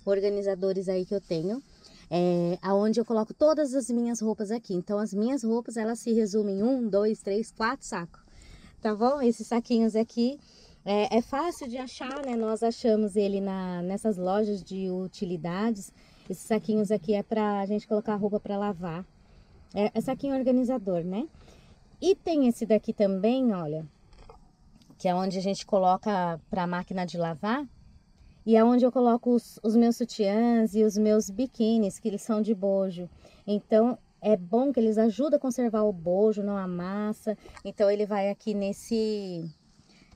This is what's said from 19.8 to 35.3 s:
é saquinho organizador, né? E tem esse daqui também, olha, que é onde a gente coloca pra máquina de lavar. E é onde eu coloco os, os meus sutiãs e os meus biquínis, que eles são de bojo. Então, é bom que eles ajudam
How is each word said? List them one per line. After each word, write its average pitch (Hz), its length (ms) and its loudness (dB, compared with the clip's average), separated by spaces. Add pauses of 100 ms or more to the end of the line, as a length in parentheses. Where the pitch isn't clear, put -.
é 220 80 -4
saquinho 262 360 -2
organizador, 247 680 0
né? 190 240 -4 (720)
E 381 140 4
tem 302 320 2
esse 233 180 0
daqui 214 280 2
também, 220 600 2
olha, 160 320 -4 (1120)
que - 120 -2
é 180 60 2
onde 180 240 -2
a 190 40 -4
gente 196 240 -4
coloca 185 840 2
pra 180 200 -2
máquina 180 360 -4
de 175 140 -8
lavar. 202 480 -2 (840)
E 226 60 6
é 220 80 8
onde 247 240 6
eu 240 60 2
coloco 240 420 2
os, - 260 -4
os 214 140 0
meus 233 220 4
sutiãs 220 800 0
e 220 80 6
os 208 120 2
meus 214 320 4
biquínis, 220 720 0
que - 80 -6
eles 202 160 -4
são 214 180 -2
de 214 140 0
bojo. 190 560 -2 (340)
Então, 220 540 2 (220)
é 214 160 4
bom 220 360 0
que 240 60 -4
eles 220 200 4
ajudam 233 380 2